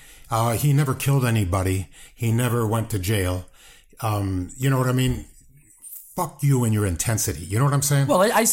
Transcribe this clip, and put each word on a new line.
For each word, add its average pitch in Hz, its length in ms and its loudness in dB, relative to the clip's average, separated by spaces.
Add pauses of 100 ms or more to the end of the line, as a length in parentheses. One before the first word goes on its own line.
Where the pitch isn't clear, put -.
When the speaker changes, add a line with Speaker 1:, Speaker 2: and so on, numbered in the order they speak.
(320)
Speaker 1:
Uh, 117 220 0
he 143 200 2
never 131 220 2
killed 139 300 2
anybody. 95 640 0 (260)
He 117 160 -2
never 120 340 0
went 110 240 -2
to 110 100 -4
jail. 92 460 -2 (560)
Um, 98 560 -2
you 131 120 -2
know 131 100 2
what 127 80 0
I 127 60 0
mean? 127 320 -2 (920)
Fuck 175 260 -6
you 135 220 4
and 110 100 2
your 104 120 2
intensity. 92 580 -2
You 95 160 -4
know 139 60 2
what 143 80 2
I'm 139 80 0
saying? 139 260 2
Speaker 2:
Well, - 140 4
I, 214 80 4
I, 226 240 2